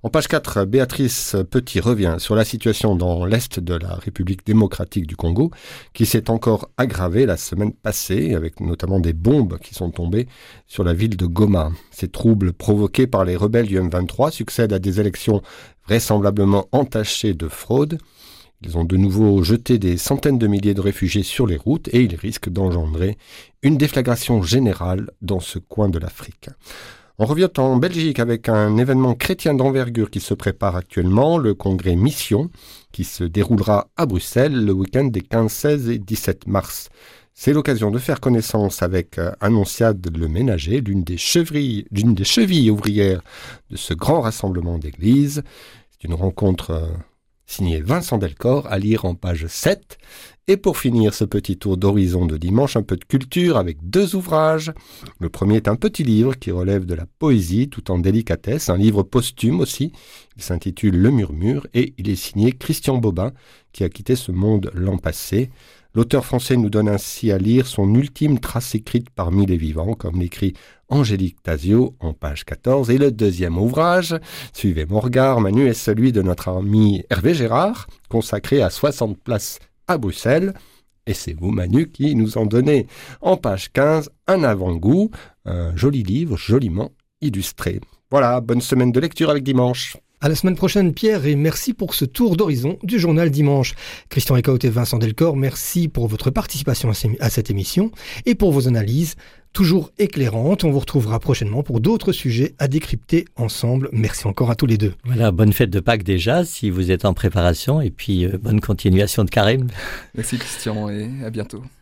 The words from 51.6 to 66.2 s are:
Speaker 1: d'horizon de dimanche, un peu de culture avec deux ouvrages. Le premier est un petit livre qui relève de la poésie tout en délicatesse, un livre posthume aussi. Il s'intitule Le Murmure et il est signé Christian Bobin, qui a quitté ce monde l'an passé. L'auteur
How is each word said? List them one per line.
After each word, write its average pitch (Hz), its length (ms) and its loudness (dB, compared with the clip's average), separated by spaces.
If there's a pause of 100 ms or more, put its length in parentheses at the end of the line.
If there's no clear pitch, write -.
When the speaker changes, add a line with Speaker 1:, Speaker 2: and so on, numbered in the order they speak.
Speaker 1:
d'horizon 92 480 2
de 78 100 0
dimanche, 98 400 0
un 113 60 2
peu 95 160 -4
de - 80 -16
culture 143 500 0
avec 85 320 -2
deux 185 280 2
ouvrages. 160 560 0 (480)
Le 85 100 -4
premier 104 280 2
est 107 100 0
un 107 80 2
petit 208 280 -2
livre 120 300 4
qui 131 160 -8
relève 92 360 -2
de 87 100 -4
la 82 100 -8 (140)
poésie 117 500 2
tout - 220 -10
en 90 80 0
délicatesse, 104 720 -2
un 87 80 2
livre 104 260 4
posthume 120 560 0
aussi. 147 320 -2 (460)
Il - 40 -18
s'intitule 90 540 -2
Le 101 160 6
Murmure 104 640 -2
et 127 240 0
il 95 100 -6
est 95 60 0
signé 107 360 0
Christian - 460 -2
Bobin, 104 340 -2 (420)
qui - 100 -4
a 87 60 0
quitté 127 260 -2
ce 110 160 -8
monde 98 420 0
l'an 92 240 -2
passé. 104 540 -4 (420)
L'auteur 120 320 2